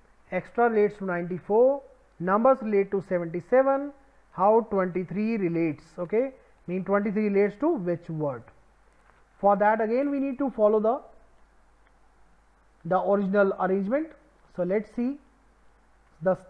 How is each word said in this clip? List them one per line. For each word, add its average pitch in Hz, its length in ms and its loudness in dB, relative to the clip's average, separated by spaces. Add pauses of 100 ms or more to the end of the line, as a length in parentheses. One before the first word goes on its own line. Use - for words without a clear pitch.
(320)
extra 233 380 0
relates 208 280 0
to 190 80 -10
ninety-four, 190 760 0 (380)
numbers 220 420 2
relate 202 300 0
to 196 160 -2
seventy-seven, 254 840 0 (400)
how 214 380 2
twenty-three 190 680 -2
relates, 165 460 -2 (160)
okay? 214 320 -2 (360)
Mean 185 160 -4
twenty-three 202 460 0
relates 202 300 2
to 302 100 0
which 175 400 -4
word? 147 340 -6 (960)
For 202 180 4
that 214 240 2
again 240 280 0
we 285 100 -2
need 269 200 -4
to 277 100 -2
follow 214 300 2
the, 220 220 0 (1800)
the 180 160 0
original 196 580 2
arrangement. 196 500 -2 (460)
So 180 80 -4
let's 202 320 -2
see 254 220 -4 (1040)
the 180 160 0 (120)